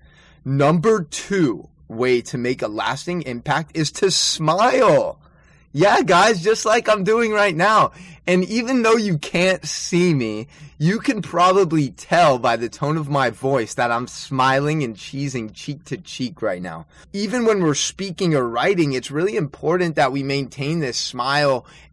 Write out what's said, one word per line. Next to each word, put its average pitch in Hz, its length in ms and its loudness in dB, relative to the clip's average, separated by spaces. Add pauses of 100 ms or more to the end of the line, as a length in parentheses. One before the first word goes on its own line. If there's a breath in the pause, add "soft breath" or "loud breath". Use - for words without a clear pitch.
(440 soft breath)
Number 160 600 2
two 151 640 -2 (180)
way 123 340 0
to 120 180 -8
make 127 240 -4
a 113 60 -2
lasting 123 540 -6
impact 139 540 -4
is 160 140 -2
to 196 220 0
smile. 175 1080 2 (520 soft breath)
Yeah, 202 300 4
guys, 185 380 4
just 214 240 0
like 226 240 2
I'm 214 140 2
doing 220 300 2
right 202 220 2
now. 185 360 4 (380 loud breath)
And 185 160 2
even 233 380 0
though 220 140 4
you 208 220 0
can't 180 480 0
see 175 480 0
me, 110 320 -4 (320 loud breath)
you 175 220 2
can 226 200 -2
probably 170 720 2
tell 160 480 2
by 117 160 0
the 113 140 -2
tone 143 280 -4
of 151 120 -6
my 135 220 0
voice 127 440 -2
that 120 160 0
I'm 120 160 -2
smiling 139 800 -2
and 113 100 -6
cheesing 127 580 -10
cheek - 340 -12
to 131 100 -10
cheek 107 460 -10
right 92 200 -4
now. 82 240 -12 (260 loud breath)
Even 214 320 -4
when 214 160 2
we're 156 140 2
speaking 180 600 -2
or 127 120 0
writing, 147 440 0
it's 127 180 -6
really 175 240 -2
important 170 640 -2
that 139 160 2
we 139 100 -4
maintain 139 560 -4
this 131 180 -4
smile 135 680 -2 (260 loud breath)